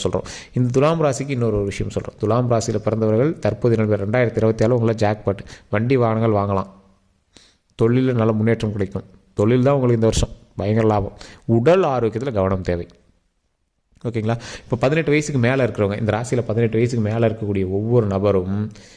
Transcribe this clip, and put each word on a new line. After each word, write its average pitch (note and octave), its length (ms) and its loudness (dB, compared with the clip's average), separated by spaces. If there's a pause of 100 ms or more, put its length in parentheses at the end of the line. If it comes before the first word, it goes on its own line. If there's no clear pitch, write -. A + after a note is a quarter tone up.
சொல்றோம். F2+ 140 -4 (300)
இந்த B2 200 0
துலாம் D#3 300 2
ராசிக்கு C#3 280 -2
இன்னொரு A#2 260 0
ஒரு G2+ 80 0
விஷயம் G2+ 300 -6
சொல்றோம். - 240 -8
துலாம் A#2+ 320 0
ராசியில A2+ 260 0
பிறந்தவர்கள் A2 640 0
தற்போதைய A2+ 440 0
நிலைமை G#2 240 0
ரெண்டாயிரத்தி A2+ 300 0
இருபத்தி A2 280 2
ஆறு A#2+ 140 2
உங்களை A2+ 200 0
ஜாக்பாட். G#2 460 -2 (260)
வண்டி A#2+ 260 0
வாகனங்கள் A2 460 2
வாங்கலாம். G2 240 -2 (1160)
தொழில்ல B2+ 300 2
நல்ல A2+ 200 2
முன்னேற்றம் A2 400 0
கிடைக்கும். F#2+ 320 -6 (300)
தொழில் A#2+ 280 2
தான் C#3 120 4
உங்களுக்கு B2+ 200 2
இந்த A2+ 120 2
வருஷம் - 240 0 (260)
பயங்கர G#2+ 300 0
லாபம். G#2 260 0 (320)
உடல் D3 400 4
ஆரோக்கியத்துல B2 480 -2
கவனம் F#2+ 300 0
தேவை. F2 240 -4 (1200)
ஓகேங்களா? A2+ 280 -2 (260)
இப்போ - 180 -4
பதினெட்டு D3 300 2
வயசுக்கு D3 300 0
மேல B2+ 260 2
இருக்கிறவங்க, G#2 340 -2
இந்த G#2 120 0
ராசியில A#2+ 340 -2
பதினெட்டு A2 300 0
வயசுக்கு A#2 340 0
மேல A2+ 180 2
இருக்கக்கூடிய G2+ 420 -4
ஒவ்வொரு A2 360 0
நபரும், G2 640 0 (260)